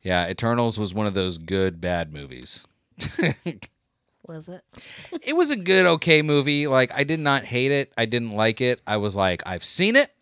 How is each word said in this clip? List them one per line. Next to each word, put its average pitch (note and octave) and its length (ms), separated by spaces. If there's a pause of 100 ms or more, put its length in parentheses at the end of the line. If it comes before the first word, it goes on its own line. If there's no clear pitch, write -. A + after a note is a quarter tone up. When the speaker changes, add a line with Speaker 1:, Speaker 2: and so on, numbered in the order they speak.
Speaker 1:
Yeah, F2+ 240
Eternals A#2 520
was G2 160
one G#2+ 100
of G2+ 80
those F#2 240
good, F2+ 420
bad E2+ 320
movies. C2+ 540 (320)
<laughs> - 1300
Speaker 2:
Was D#3+ 200
it? F3+ 160 (300)
<laughs> - 300
Speaker 1:
It D4 120
was E4+ 160
a C4+ 40
good, F#3 300
okay D#3+ 360
movie. D3 460
Like, C3 260
I C#3+ 100
did D#3+ 160
not C#3 240
hate B2 280
it. C#3 260
I A2+ 80
didn't A#2 300
like A2 260
it. B2 260
I G#2+ 100
was G2+ 180
like, F#2 300
"I've F2+ 180
seen G#3 320
it C#4+ 160 (100)